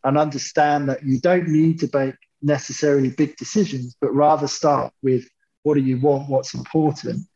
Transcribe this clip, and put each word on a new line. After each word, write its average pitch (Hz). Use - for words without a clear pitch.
and 139
understand 147
that 135
you 131
don't 175
need 160
to 127
make 135
necessarily 143
big 147
decisions, 139
but 127
rather 147
start 135
with 131
what 151
do 143
you 131
want, 139
what's 135
important 143